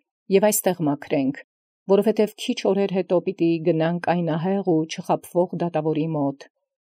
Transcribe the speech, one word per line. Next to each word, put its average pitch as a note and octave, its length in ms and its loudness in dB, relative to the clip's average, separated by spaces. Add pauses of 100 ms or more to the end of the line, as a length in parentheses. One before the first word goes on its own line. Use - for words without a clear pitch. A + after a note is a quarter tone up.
(300)
և F#3+ 180 4
այստեղ G3 320 0
մաքրենք, C#3+ 640 -2 (460)
որովհետև G#3 500 2
քիչ - 260 -4
օրեր G3 320 0
հետո F3+ 240 0
պիտի F3 300 0 (140)
գնանք E3+ 440 0
այն E3+ 240 0
ահեղ F#3+ 400 -2
ու D#3+ 120 4
չխաբվող F3 760 -2
դատավորի D#3+ 480 -2
մոտ, C#3+ 400 -4 (480)